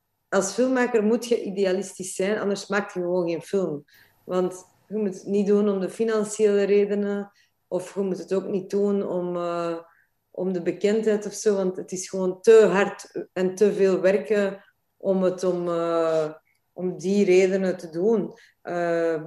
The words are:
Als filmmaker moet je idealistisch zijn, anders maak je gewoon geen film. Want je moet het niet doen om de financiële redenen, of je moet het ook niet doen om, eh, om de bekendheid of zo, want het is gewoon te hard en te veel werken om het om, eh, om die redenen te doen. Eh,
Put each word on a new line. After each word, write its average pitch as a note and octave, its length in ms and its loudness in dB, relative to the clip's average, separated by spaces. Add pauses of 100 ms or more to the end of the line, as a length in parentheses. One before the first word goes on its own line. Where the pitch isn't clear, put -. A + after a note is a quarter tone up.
(280)
Als F#3+ 240 0
filmmaker B3 500 2
moet A3 240 2
je - 160 0
idealistisch F#3+ 720 -4
zijn, G3 240 -2
anders G3 280 -4
maak G3+ 280 -4
je F3+ 60 -4
gewoon F3 280 -2
geen E3 140 -4
film. E3 420 -4 (400)
Want F3+ 400 -4 (240)
je G3+ 80 -8
moet G#3 180 -2
het - 120 -16
niet G3+ 200 0
doen G#3 220 4
om F#3+ 120 0
de F#3 100 -4
financiële G#3+ 720 0
redenen, G3+ 720 0 (360)
of F3+ 260 -6
je G3 60 -4
moet F#3+ 180 -2
het F3+ 160 -6
ook F#3+ 120 -2
niet G3+ 240 -6
doen G3+ 380 0
om, F3 280 -4
eh, E3+ 420 -4 (520)
om F#3 220 -4
de F3 100 -4
bekendheid G#3 640 0
of G3 60 -8
zo, G#3+ 220 0
want F#3 220 -2
het - 160 -12
is F#3 160 -8
gewoon F#3 320 -4
te A3+ 240 8
hard G3 680 0
en F#3 220 -2
te G3+ 180 2
veel F#3 280 2
werken G3 640 0 (320)
om F#3+ 260 0
het F#3 220 0
om, F3+ 240 0
eh, E3 640 0 (400)
om F3+ 260 -6
die F#3+ 260 2
redenen F#3 520 4
te E3+ 140 -14
doen. F#3 420 0 (300)
Eh, E3+ 640 -2